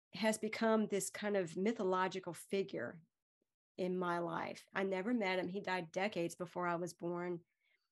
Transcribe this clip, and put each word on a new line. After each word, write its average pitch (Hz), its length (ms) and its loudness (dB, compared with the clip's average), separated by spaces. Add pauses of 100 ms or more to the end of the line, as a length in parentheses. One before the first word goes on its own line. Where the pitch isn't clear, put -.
(140)
has 214 220 2
become 220 520 4
this 196 200 0
kind 208 300 0
of 165 180 0
mythological 185 760 2
figure 170 640 -4 (800)
in 180 200 0
my 175 200 0
life. 170 560 -4
I 196 80 2
never 190 320 0
met 185 240 2
him. 180 100 -2
He 196 140 -4
died 185 280 -2
decades 185 440 -2
before 175 320 -4
I 175 100 2
was 170 160 -4
born, 175 480 -4 (520)